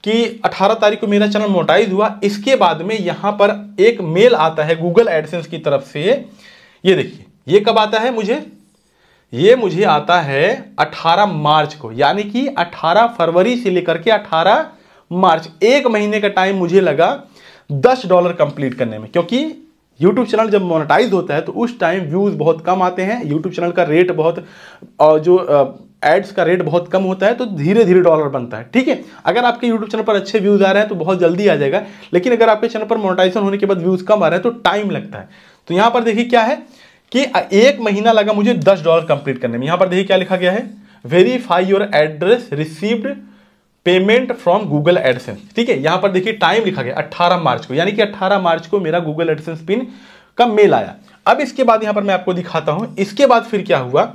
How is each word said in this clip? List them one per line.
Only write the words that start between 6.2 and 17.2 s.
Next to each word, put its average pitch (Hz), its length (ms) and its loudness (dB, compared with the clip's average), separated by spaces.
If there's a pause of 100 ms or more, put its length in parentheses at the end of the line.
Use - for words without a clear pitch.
ये 185 120 4
देखिए, - 300 -6 (220)
ये 185 120 4
कब 220 180 2
आता 220 220 0
है 247 140 -2
मुझे, 220 220 -2 (1000)
ये 185 220 6
मुझे 190 300 -2
आता 165 360 2
है 156 580 -2
अठारह 165 460 0
मार्च 151 480 0
को, 113 180 -14
यानी 143 320 0
कि 233 260 -4
अठारह 175 600 0
फरवरी 185 460 0
से 240 140 -4
लेकर 175 280 -2
के 165 140 0
अठारह 208 540 2 (460)
मार्च, 170 380 2 (140)
एक 254 240 4
महीने 208 320 -2
का 202 100 -2
टाइम 185 260 0
मुझे 185 260 2
लगा 180 420 0 (460)